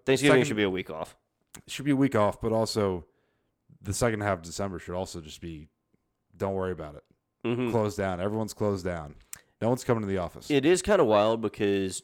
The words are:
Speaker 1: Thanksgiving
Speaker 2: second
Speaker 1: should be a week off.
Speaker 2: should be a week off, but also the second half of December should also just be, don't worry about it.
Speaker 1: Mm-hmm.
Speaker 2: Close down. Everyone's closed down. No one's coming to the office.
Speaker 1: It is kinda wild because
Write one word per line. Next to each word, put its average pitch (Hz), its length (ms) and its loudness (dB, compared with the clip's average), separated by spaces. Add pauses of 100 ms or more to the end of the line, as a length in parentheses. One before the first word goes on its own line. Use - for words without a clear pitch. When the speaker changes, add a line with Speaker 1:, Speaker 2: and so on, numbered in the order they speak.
Speaker 1:
Thanksgiving 135 380 4
Speaker 2:
second - 60 0
Speaker 1:
should 107 80 -4
be 107 60 2
a 98 80 2
week 92 200 -4
off. 80 260 -10 (500)
Speaker 2:
should - 200 -10
be 147 60 2
a 135 40 2
week 135 180 2
off, 104 260 2
but 113 120 -2
also 104 540 0 (760)
the 101 140 -6
second 113 260 0
half 101 180 0
of 80 40 -16
December 87 360 -6
should 90 160 -10
also 90 260 -8
just 78 200 -16
be, 80 280 -12 (680)
don't 98 180 -4
worry 92 180 -2
about 76 240 -12
it. - 80 -20 (400)
Speaker 1:
Mm-hmm. 120 260 -2
Speaker 2:
Close 107 260 0
down. 95 240 -2
Everyone's 104 340 -4
closed 101 300 -2
down. 82 300 -6 (460)
No 107 80 0
one's 127 160 0
coming 113 180 0
to 101 40 -4
the 98 120 -2
office. - 320 -6
Speaker 1:
It 139 140 4
is 175 180 4
kinda 190 220 4
wild 110 360 4
because 98 640 0